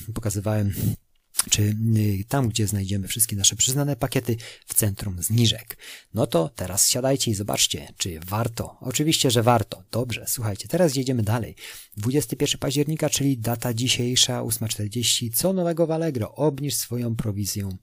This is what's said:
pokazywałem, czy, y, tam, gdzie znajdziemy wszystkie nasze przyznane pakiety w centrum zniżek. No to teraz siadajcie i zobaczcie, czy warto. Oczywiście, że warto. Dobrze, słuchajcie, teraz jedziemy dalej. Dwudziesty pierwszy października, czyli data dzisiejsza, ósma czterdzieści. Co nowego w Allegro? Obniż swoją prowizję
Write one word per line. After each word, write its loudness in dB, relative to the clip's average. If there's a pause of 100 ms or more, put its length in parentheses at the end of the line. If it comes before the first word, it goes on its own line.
(140)
pokazywałem, 0 (760)
czy, 2 (220)
y, 2
tam, 2
gdzie 0
znajdziemy -2
wszystkie -2
nasze 0
przyznane 2
pakiety 0 (280)
w -10
centrum 0
zniżek. 2 (360)
No 0
to 2
teraz 0
siadajcie 2
i 2
zobaczcie, -2
czy -4
warto. -4
Oczywiście, 2
że 4
warto. 4
Dobrze, -2
słuchajcie, -4
teraz 2
jedziemy 2
dalej. -2 (420)
Dwudziesty 0
pierwszy 0
października, 0
czyli 2
data -2
dzisiejsza, 0
ósma -4
czterdzieści. -2
Co 2
nowego 2
w 0
Allegro? -2
Obniż 0
swoją -2
prowizję -2 (140)